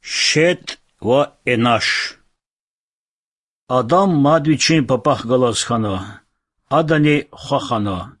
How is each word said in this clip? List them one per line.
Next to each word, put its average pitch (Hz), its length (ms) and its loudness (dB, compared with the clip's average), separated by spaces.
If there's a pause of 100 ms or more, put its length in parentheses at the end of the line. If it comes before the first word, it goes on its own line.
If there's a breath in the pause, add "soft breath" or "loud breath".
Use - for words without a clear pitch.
Шет - 760 -2 (200)
ва 127 340 0 (120)
энаш. 117 720 -2 (1500)
Адам 131 460 2
мадвичин 147 720 2
папах 127 380 0
галасхана. 110 960 -2 (480)
Адани 151 640 0
хохана. 101 880 -6